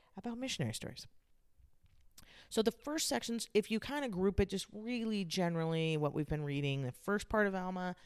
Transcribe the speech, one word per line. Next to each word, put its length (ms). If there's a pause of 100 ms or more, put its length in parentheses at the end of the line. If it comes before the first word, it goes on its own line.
(160)
about 220
missionary 340
stories. 360 (1400)
So 140
the 80
first 380
sections, 460
if 180
you 80
kind 240
of 80
group 260
it 100
just 240
really 520
generally 720
what 180
we've 140
been 160
reading, 380
the 100
first 360
part 200
of 80
Alma, 500